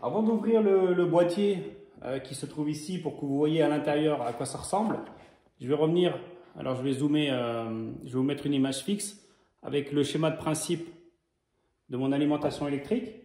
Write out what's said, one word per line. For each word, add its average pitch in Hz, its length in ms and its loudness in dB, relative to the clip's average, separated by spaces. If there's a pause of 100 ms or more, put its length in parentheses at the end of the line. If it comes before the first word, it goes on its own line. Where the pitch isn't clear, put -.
Avant 175 220 0
d'ouvrir 220 380 2
le, 190 320 6
le 175 120 4
boîtier, 175 680 2 (300)
euh, 135 140 -4
qui - 140 -12
se 143 120 -8
trouve 151 240 -4
ici 151 280 -6
pour 156 220 -6
que 147 60 -6
vous 139 120 0
voyez 156 240 4
à 147 60 6
l'intérieur 147 540 2
à 117 100 -2
quoi 135 140 -6
ça - 140 -8
ressemble, 202 400 0 (600)
je 123 80 -8
vais 143 80 2
revenir, 165 420 2 (400)
alors 127 200 -4
je 123 40 -6
vais 135 120 0
zoomer, 147 360 2
euh, 117 600 -2 (160)
je 135 60 -12
vais 127 60 -2
vous 131 60 2
mettre 139 220 -2
une 143 80 0
image 135 320 0
fixe - 360 -4 (420)
avec 139 280 -2
le 147 120 2
schéma 156 280 2
de - 60 -4
principe 156 500 -2 (1040)
de 123 80 -6
mon 135 160 0
alimentation 147 560 0
électrique. - 560 -4